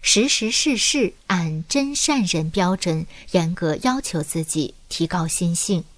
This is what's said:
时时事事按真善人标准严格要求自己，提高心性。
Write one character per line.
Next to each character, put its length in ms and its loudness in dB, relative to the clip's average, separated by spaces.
时 280 4
时 220 0
事 260 2
事 380 0
按 400 -2
真 280 0
善 280 2
人 280 0
标 240 2
准 300 -2
严 220 2
格 280 0
要 180 0
求 220 -2
自 220 -2
己， 320 -2
提 200 -2
高 200 -2
心 260 0
性。 300 0